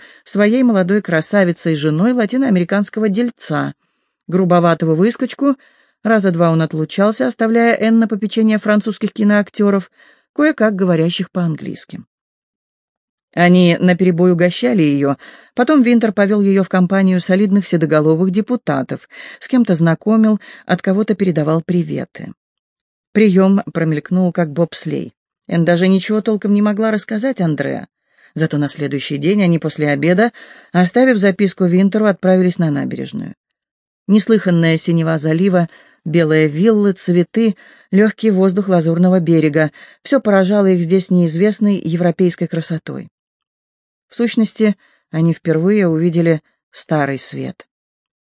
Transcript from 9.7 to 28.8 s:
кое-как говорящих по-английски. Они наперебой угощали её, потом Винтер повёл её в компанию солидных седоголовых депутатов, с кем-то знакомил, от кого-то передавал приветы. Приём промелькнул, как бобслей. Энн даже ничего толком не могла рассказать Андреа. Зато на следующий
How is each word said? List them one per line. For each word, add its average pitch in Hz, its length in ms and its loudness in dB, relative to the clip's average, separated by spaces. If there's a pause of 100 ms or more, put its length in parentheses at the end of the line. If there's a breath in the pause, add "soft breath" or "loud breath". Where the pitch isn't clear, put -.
кое-как 262 400 0
говорящих 175 560 0
по-английски. - 720 -8 (1300)
Они 175 460 4
наперебой 180 520 2
угощали 180 500 0
её, 143 360 0 (360 loud breath)
потом 262 300 2
Винтер 226 300 2
повёл 208 280 0
её 196 220 2
в 175 60 -8
компанию 185 520 0
солидных 190 460 0
седоголовых 160 640 0
депутатов, 170 760 -4 (320 loud breath)
с - 80 -18
кем-то 233 280 2
знакомил, 208 640 2 (260 loud breath)
от - 160 -4
кого-то 202 320 -2
передавал 160 480 0
приветы. 156 720 -6 (760)
Приём 196 500 4 (120)
промелькнул, 165 580 -2
как 165 200 -4
бобслей. 151 600 -6 (340)
Энн 170 180 0
даже 175 220 2
ничего 190 340 0
толком 208 320 -2
не 202 80 2
могла 208 300 -2
рассказать 214 500 -4
Андреа. 139 460 -4 (480 soft breath)
Зато 156 240 -2
на 147 80 -2
следующий 143 500 -8